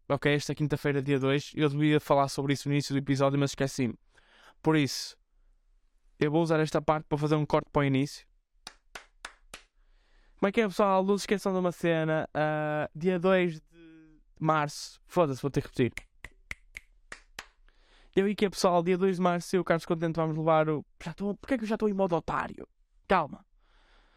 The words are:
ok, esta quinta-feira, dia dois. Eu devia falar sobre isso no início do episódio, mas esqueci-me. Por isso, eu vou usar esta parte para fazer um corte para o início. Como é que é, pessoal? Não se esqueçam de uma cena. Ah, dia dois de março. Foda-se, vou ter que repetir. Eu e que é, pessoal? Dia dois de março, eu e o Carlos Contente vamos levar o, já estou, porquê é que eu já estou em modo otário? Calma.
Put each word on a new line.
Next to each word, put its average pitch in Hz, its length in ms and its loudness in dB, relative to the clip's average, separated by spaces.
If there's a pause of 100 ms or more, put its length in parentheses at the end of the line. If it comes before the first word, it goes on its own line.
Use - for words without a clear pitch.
ok, 143 260 0
esta 147 220 -2
quinta-feira, 143 460 -2
dia 139 180 0
dois. 135 340 0
Eu 151 140 2
devia 151 320 2
falar 139 300 2
sobre 143 240 -2
isso 139 160 -4
no 143 40 0
início 139 220 0
do - 20 0
episódio, 139 400 0
mas 143 140 0
esqueci-me. 135 480 -4 (600)
Por 156 160 2
isso, - 400 -4 (1000)
eu 147 120 0
vou 160 100 2
usar 160 180 2
esta 156 220 0
parte 156 240 0
para 151 120 -2
fazer 151 180 0
um 151 100 0
corte - 260 0
para 147 100 2
o - 20 2
início. 139 420 0 (2250)
Como - 80 2
é 202 40 0
que 226 100 2
é, 220 60 0
pessoal? 190 360 2
Não 202 140 2
se 190 60 -8
esqueçam 196 280 -2
de 185 80 0
uma 180 120 0
cena. 160 600 0
Ah, 151 640 -2
dia 180 240 0
dois 180 400 2
de 160 600 -20 (200)
março. 151 680 -2
Foda-se, 147 340 0
vou 139 100 -2
ter 143 100 0
que - 60 -14
repetir. - 400 -2 (2000)
Eu 196 140 2
e 208 60 -2
que 208 100 0
é, 196 40 0
pessoal? 175 320 2
Dia 180 160 0
dois 185 200 0
de 175 40 -6
março, 175 340 0
eu 185 40 2
e - 20 4
o - 20 -8
Carlos 165 220 0
Contente 165 300 -2
vamos 160 220 0
levar 156 320 2
o, 151 160 -4 (180)
já 165 80 -8
estou, 196 240 -6
porquê - 200 -4
é - 20 0
que 226 80 -8
eu - 20 -6
já 220 80 -2
estou 214 140 0
em 202 40 0
modo 190 220 0
otário? - 500 -6 (440)
Calma. 170 360 0 (720)